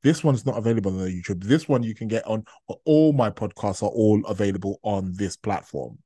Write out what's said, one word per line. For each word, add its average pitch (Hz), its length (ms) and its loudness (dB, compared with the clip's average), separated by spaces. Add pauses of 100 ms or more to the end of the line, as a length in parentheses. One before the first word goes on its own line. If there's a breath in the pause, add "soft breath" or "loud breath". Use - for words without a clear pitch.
This 156 220 2
one's 135 240 2
not 123 100 -2
available 110 320 0
on 95 80 -4
the 92 240 -4
YouTube. 90 220 -6
This 147 260 0
one 127 140 2
you 113 100 -6
can 113 140 -10
get 110 180 -4
on 110 180 -4 (420 soft breath)
all 156 280 6
my 120 160 2
podcasts 101 540 -4
are 104 80 -2
all 107 340 4
available 98 560 -2
on 95 320 -4
this 95 240 -6
platform. 69 680 -8